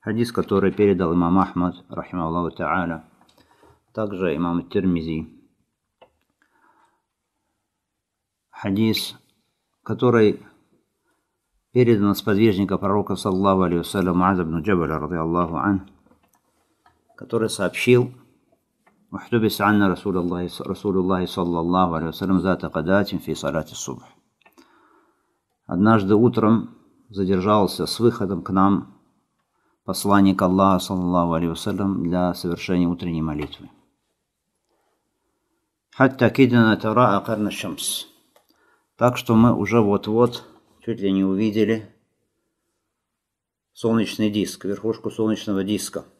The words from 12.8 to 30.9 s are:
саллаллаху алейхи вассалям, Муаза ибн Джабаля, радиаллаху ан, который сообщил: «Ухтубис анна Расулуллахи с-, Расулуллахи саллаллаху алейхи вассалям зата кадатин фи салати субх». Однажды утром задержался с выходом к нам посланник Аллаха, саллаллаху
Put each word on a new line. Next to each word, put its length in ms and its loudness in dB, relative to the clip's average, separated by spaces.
саллаллаху 460 0
алейхи 160 2
вассалям, 400 0
Муаза 240 2
ибн 220 -4
Джабаля, 340 0
радиаллаху 580 -2
ан, 320 -2
который 320 -4
сообщил: 640 2
«Ухтубис 500 0
анна 260 4
Расулуллахи 640 -2
с-, 100 -16
Расулуллахи 680 -2
саллаллаху 680 0
алейхи 140 -4
вассалям 320 0
зата 320 -2
кадатин 480 -2
фи 160 -8
салати 400 -6
субх». 280 -12
Однажды 480 2
утром 600 2
задержался 760 0
с 140 -8
выходом 420 0
к 80 -14
нам 500 0
посланник 560 2
Аллаха, 380 4
саллаллаху 540 -2